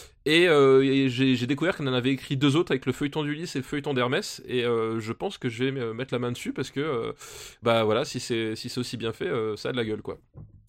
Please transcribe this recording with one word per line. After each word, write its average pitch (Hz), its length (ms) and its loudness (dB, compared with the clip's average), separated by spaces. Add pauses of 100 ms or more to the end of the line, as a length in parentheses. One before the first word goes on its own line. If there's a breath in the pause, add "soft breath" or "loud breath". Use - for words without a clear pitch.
(280 loud breath)
Et, 170 200 6
euh, 135 360 8
et 135 240 4
j'ai, 127 280 4
j'ai 120 100 0
découvert 147 300 0
qu'on 147 100 -6
en 131 60 0
avait 127 180 0
écrit 139 260 -2
deux 139 200 4
autres 175 160 2
avec 131 120 -2
le 135 80 0
feuilleton 147 300 -4
d'Ulysse 151 320 -6
et 143 60 -2
le 127 40 -10
feuilleton 147 300 -4
d'Hermès. 127 540 -2
Et, 123 160 0
euh, 113 340 0
je 113 140 -6
pense 190 260 -6
que 131 100 -4
je 117 160 -4
vais 135 60 0
me 123 240 -6
mettre 123 180 -6
la 127 60 -2
main 123 140 -2
dessus 214 200 -8
parce 139 200 -6
que, 139 80 -4
euh, 120 320 -4 (500 loud breath)
bah 117 220 4
voilà, 110 200 2
si 123 140 -6
c'est, 113 380 -2
si - 120 -12
c'est - 120 -6
aussi 120 160 -6
bien 113 160 -4
fait, - 160 -6
euh, 113 260 -2
ça 104 140 -8
a 123 40 -4
de 127 40 -4
la 120 80 -2
gueule, 107 180 -4
quoi. 92 160 -10 (500)